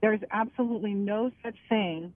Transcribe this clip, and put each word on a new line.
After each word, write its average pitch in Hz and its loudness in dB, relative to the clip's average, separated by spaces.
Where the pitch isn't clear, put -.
There 214 6
is 208 0
absolutely 226 -2
no 208 0
such 226 -8
thing 175 0